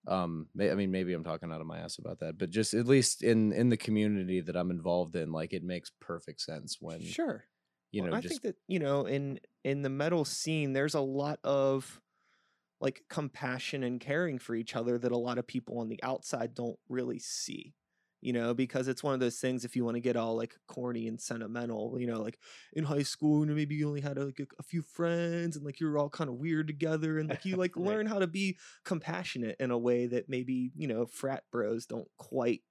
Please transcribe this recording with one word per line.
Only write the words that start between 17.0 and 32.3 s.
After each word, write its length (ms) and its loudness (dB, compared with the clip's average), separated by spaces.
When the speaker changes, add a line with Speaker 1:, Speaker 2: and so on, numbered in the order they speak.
Speaker 2:
see, 560 -8
you 120 -2
know, 200 0
because 360 0
it's 140 -2
one 120 2
of 60 0
those 180 2
things, 260 0
if 100 -8
you 100 2
wanna 160 0
get 160 2
all, 200 0
like, 200 -4
corny 400 -4
and 140 -6
sentimental, 800 -4
you 80 0
know, 140 0
like, 180 -6
in 120 0
high 180 2
school, 380 4
you 60 2
know, 80 0
maybe 200 0
you 120 0
only 140 -2
had, 180 -2
like, 220 -4
a, 60 -6
a 40 -12
few 200 -2
friends 720 0
and, 80 -8
like, 140 -8
you're 200 2
all 100 2
kinda 240 -2
weird 340 0
together 520 0
and, 100 0
like, 160 -4
you, 120 0
like, 200 0
Speaker 3:
<laughs> 60 -2
Right. 160 2
Speaker 2:
learn 80 0
how 120 0
to 80 4
be 300 0
compassionate 720 -2
in 120 2
a 80 4
way 280 4
that 220 0
maybe, 460 0
you 120 -2
know, 200 2
frat 440 -4
bros 360 0
don't 300 -8
quite 540 0